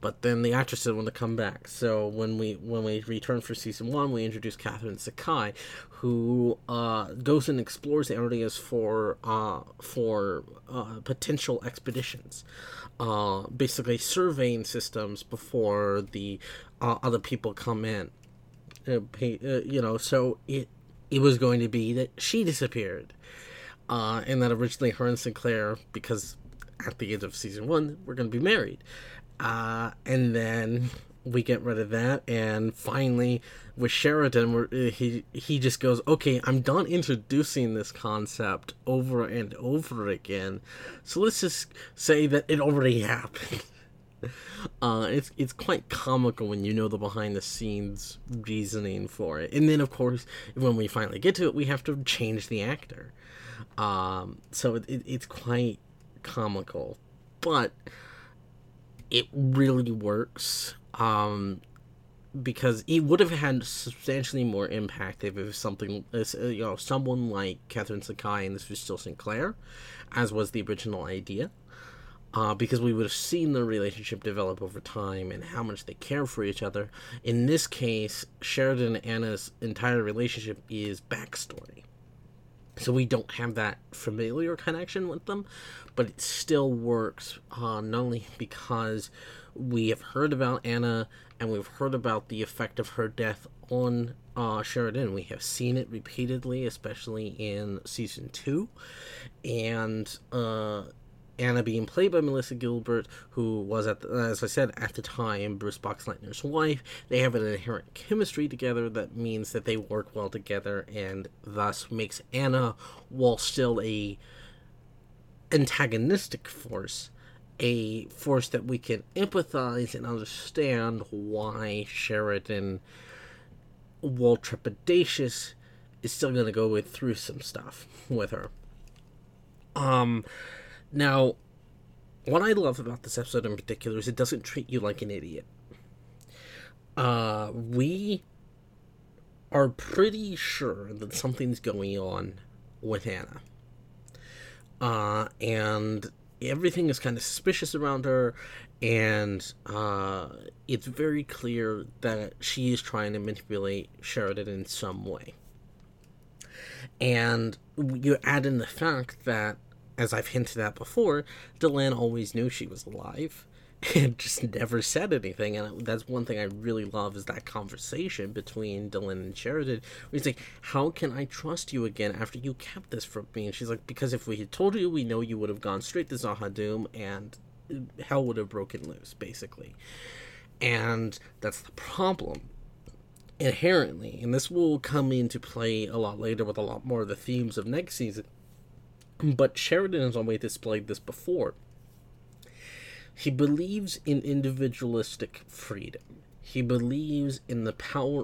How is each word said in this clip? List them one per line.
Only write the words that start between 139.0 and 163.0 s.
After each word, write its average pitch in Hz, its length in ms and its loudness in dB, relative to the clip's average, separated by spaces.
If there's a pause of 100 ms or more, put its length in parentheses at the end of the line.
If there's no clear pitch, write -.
are 139 180 6
pretty 202 680 2
sure 104 580 -4
that 107 200 -8
something's 123 460 0
going 101 380 -2
on 95 420 -4 (420)
with 107 260 -2
Anna. - 340 -6 (1400)
Uh, 107 460 2 (140)
and 107 680 0 (320)
everything 165 480 2
is 127 100 0
kinda 120 200 -2
suspicious - 560 0
around 139 300 0
her, 127 280 4 (480)
and, 107 720 4 (120)
uh, 98 640 -2 (380)
it's 127 200 -2
very 147 360 0
clear 117 640 -2 (160)
that 107 380 -2
she 127 320 0
is 120 100 2
trying 107 320 -2
to 107 60 -2
manipulate 101 720 -4 (120)
Sheridan 101 460 -2
in 95 180 -6
some 98 380 -6
way. - 300 -8 (1700)
And 117 560 4 (200)
you 135 460 4
add 139 220 4
in 135 120 4
the 113 100 0
fact 143 580 -2
that, 107 320 0 (400)
as 117 160 2
I've 113 140 -2
hinted 123 320 -2
at 107 160 0
before, 147 500 2 (340)
Delenn 139 380 4
always 117 360 0
knew 120 140 2
she 120 180 -4
was - 200 -12
alive - 600 -8 (360)